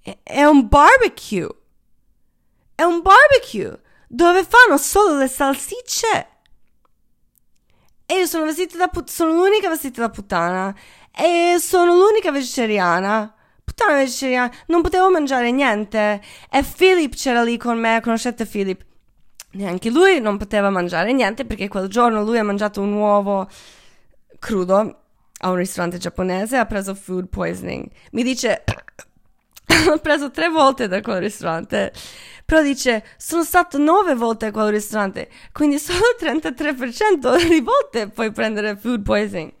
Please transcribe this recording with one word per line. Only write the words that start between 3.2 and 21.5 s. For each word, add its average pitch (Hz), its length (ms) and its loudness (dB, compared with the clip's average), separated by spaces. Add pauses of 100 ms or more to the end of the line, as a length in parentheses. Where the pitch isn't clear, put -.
dove 349 380 2
fanno 453 340 6
solo 359 400 2
le 269 100 0
salsicce. 294 1000 -4 (1800)
E 330 80 -2
io 370 120 0
sono 311 200 -4
vestita 330 320 -6
da 370 100 -2
put-, 359 220 -10
sono 320 240 0
l'unica 392 340 2
vestita 285 320 -6
da 233 80 -2
puttana. 185 680 -4 (460)
E 349 380 2
sono 349 380 2
l'unica 403 340 4
vegetariana. 214 1040 -2 (300)
Puttana 415 320 0
vegetariana. 254 560 -2 (160)
Non 339 140 2
potevo 370 280 2
mangiare 269 400 0
niente. 214 720 -2 (260)
E - 140 0
Philip 349 520 2
c'era 240 280 0
lì 233 140 0
con 233 200 -4
me. 226 240 0
Conoscete 226 460 -4
Philip? 196 400 -6 (640)
Neanche 190 400 -6
lui 349 300 4
non 208 160 -2
poteva 202 340 0
mangiare 180 420 -2
niente 240 320 0
perché 214 220 -8